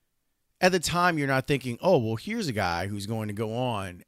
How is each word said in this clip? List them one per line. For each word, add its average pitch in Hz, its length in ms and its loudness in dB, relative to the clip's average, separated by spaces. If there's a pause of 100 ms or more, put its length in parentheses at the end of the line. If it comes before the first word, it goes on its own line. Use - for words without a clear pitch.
(600)
at 185 120 6
the 185 80 2
time, 175 380 2
you're 143 100 0
not 131 180 0
thinking, 127 360 -2
"Oh, 175 160 6
well, 113 180 0
here's 214 320 -6
a 123 40 -2
guy 90 340 0
who's 101 200 -6
going 110 220 -4
to 104 60 -8
go 110 200 -4
on 101 540 -4